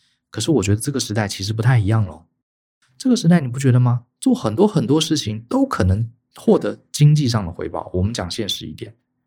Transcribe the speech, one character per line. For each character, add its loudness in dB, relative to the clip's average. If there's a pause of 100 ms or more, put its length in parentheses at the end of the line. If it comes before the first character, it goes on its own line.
(280)
可 -10
是 -2
我 2
觉 2
得 0
这 -6
个 -4
时 -6
代 0
其 -8
实 -4
不 -4
太 4
一 0
样 2
咯。 -12 (720)
这 -2
个 4
时 0
代 6
你 -4
不 -8
觉 2
得 4
吗？ 2 (160)
做 2
很 -4
多 4
很 -2
多 2
事 -2
情 -6
都 0
可 -2
能 0 (260)
获 2
得 -8
经 4
济 2
上 -2
的 -10
回 -8
报。 -10
我 0
们 0
讲 -6
现 -6
实 -10
一 -12
点， -16 (320)